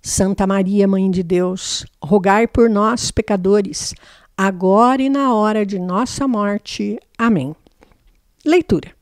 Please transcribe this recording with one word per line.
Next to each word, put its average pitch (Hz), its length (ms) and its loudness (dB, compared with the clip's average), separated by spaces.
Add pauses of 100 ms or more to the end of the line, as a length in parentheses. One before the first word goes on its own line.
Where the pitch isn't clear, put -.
Santa 196 440 -2
Maria, 196 400 0
Mãe 190 240 0
de 185 140 -2
Deus, 180 640 -4 (180)
rogai 196 420 2
por 233 240 2
nós, 220 400 0
pecadores, 196 840 -2 (420)
agora 196 680 2
e 269 80 0
na 277 240 2
hora 214 320 0
de 196 140 -6
nossa 202 480 -4
morte. 208 720 -4 (180)
Amém. 165 380 0 (880)
Leitura. 302 460 0 (100)